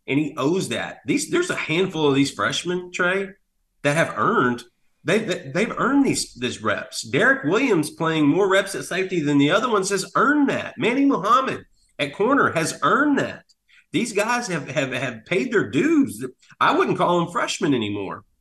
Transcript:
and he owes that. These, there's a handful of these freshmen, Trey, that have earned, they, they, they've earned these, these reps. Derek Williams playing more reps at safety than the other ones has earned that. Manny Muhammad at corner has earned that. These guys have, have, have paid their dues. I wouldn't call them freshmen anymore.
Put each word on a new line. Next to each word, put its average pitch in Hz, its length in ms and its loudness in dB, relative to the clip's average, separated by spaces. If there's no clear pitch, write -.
and 135 120 0
he 151 180 -2
owes 147 320 0
that. 92 380 -6
These, 220 240 -2
there's - 200 0
a - 60 -6
handful 160 500 0
of 139 80 4
these 135 160 2
freshmen, 175 640 -4
Trey, 190 380 -2
that 143 140 2
have 160 220 0
earned, 123 460 2
they, 185 160 2
they, 165 340 -6
they've 202 240 -2
earned 262 260 2
these, - 300 -2
these 117 280 -6
reps. 101 400 -4
Derek 147 420 2
Williams 190 460 2
playing 160 360 0
more 185 240 4
reps 196 240 2
at 156 100 -8
safety 185 360 -4
than 143 180 2
the 143 140 4
other 233 180 2
ones 196 180 2
has 190 280 -4
earned 269 340 2
that. 107 260 -4
Manny 254 300 2
Muhammad 220 580 0
at 143 160 -4
corner 220 380 2
has 156 300 -2
earned 247 360 2
that. 107 260 -4
These 226 200 -2
guys 220 360 -2
have, 147 200 -6
have, 135 240 -2
have 123 320 -6
paid - 260 -2
their 156 200 0
dues. 160 520 2
I 208 160 4
wouldn't 285 220 2
call 175 220 2
them 170 120 -4
freshmen 233 400 -2
anymore. 101 520 -4